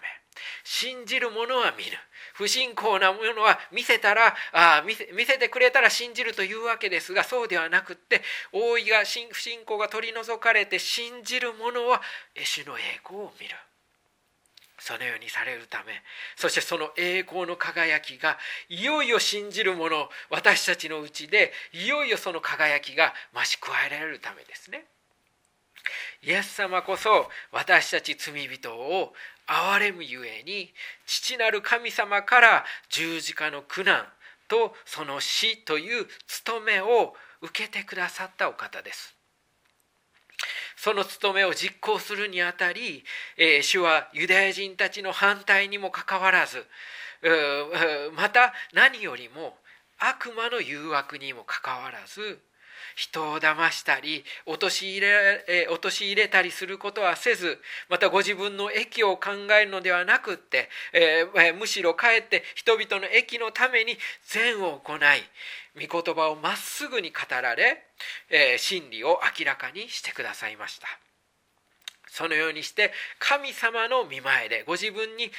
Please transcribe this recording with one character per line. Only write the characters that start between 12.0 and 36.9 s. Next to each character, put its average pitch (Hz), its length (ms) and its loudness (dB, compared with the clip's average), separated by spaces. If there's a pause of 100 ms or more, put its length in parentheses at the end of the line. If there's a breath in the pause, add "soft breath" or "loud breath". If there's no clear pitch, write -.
え、 - 100 -10
主 151 200 -4
の 135 120 -12
栄 113 60 -8 (220)
光 196 160 -14
を 190 200 -12
見 - 60 -14
る。 - 80 -14 (1300)
そ 120 180 -10
の 123 60 -8
よ 120 120 -4
う - 20 -14
に 113 120 -14
さ - 140 -6
れ 127 100 -6
る 117 120 -14
た - 180 -10
め、 110 180 -14 (340 loud breath)
そ 170 140 0
し - 40 -2
て 160 60 2
そ 170 160 -4
の 156 200 -6
栄 180 300 -2
光 180 200 -6
の 175 100 -6
輝 160 440 0
き 131 180 -12
が、 156 180 0 (320 loud breath)
い 175 160 -8
よ 302 180 2
い 247 60 0
よ 226 100 4
信 202 320 -2
じ 208 140 -2
る 185 100 2
者、 160 360 -2 (180 loud breath)
私 180 380 2
た 175 100 0
ち 156 140 -10
の 156 100 -6
う 147 80 -12
ち 151 200 -12
で、 202 260 4 (180 loud breath)
い 170 140 -8
よ 294 180 0
い 247 60 -2
よ 190 80 0
そ 185 140 -6
の 160 100 -6
輝 147 380 0
き 135 140 -12
が 151 200 2 (180 loud breath)
増 120 120 -2
し - 160 -2
加 - 100 -10 (160)
え - 20 -8
ら 143 120 -8
れ 156 100 -8
る 135 80 -12
た - 160 -14
め - 80 -20
で - 120 -20
す - 160 -20
ね。 311 140 -14 (1400 loud breath)
イ 147 100 -2
エ 196 100 0
ス 202 120 -10
様 185 280 -2
こ 185 160 -4
そ、 196 320 4 (200 loud breath)
私 156 420 4
た 165 100 -2
ち 151 140 -8
罪 147 300 -10
人 127 280 -12
を 151 400 -2 (320 loud breath)
憐 175 320 2
れ 202 140 2
む 170 120 -12
ゆ 123 220 -12
え 110 160 -12
に、 185 320 -10 (320 loud breath)
父 - 320 -4
な 226 120 2
る 208 120 -2
神 233 280 -2
様 202 320 -2
か 247 180 6
ら 214 260 8 (240 loud breath)
十 165 300 -4
字 - 120 -6
架 151 180 -4
の 143 120 -10
苦 185 220 -8
難 151 220 4 (420 loud breath)
と 226 360 0
そ 151 220 -10
の 139 140 -6
死 220 380 0
と 156 200 -2
い 214 220 -4
う - 80 -6 (180 loud breath)
務 - 340 -6
め 214 220 2
を 214 340 4 (240 loud breath)